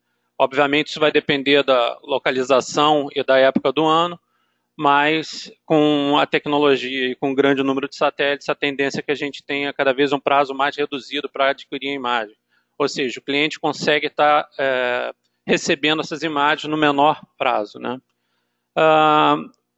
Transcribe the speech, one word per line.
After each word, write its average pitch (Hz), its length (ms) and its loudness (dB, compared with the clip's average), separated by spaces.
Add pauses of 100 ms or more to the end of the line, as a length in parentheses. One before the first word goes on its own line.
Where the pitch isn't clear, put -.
(380)
obviamente, 143 500 0
isso 156 120 -10
vai 151 100 4
depender 143 520 2
da 123 400 0
localização 139 1120 0
e 135 80 -2
da 135 140 4
época 135 340 2
do 156 140 0
ano, 170 340 0 (560)
mas 147 760 0 (140)
com 147 520 2
a 147 60 2
tecnologia 135 840 0
e 123 60 -6
com 139 180 -4
o - 20 -4
grande 139 280 2
número 135 240 -2
de - 80 -14
satélites, 143 540 -2
a 151 60 -2
tendência 139 460 -4
é - 20 -18
que - 80 -8
a 139 60 0
gente 139 280 -10
tenha 143 300 -6
cada 135 180 0
vez 135 180 2
um 143 80 0
prazo 139 360 0
mais 139 200 -2
reduzido 143 540 -8
pra 135 220 0
adquirir 135 400 -8
a 143 40 -6
imagem. 123 400 -4 (440)
Ou 143 100 0
seja, 127 320 -6
o - 20 -20
cliente 143 380 -2
consegue 151 480 -2
tá, 147 400 2 (100)
eh, 123 540 -2 (340)
recebendo 156 540 0
essas 147 220 -8
imagens 151 480 -2
no 156 80 -2
menor 147 420 2 (160)
prazo, 123 420 -2
né? 123 220 -8 (720)
Ah, 156 640 4 (420)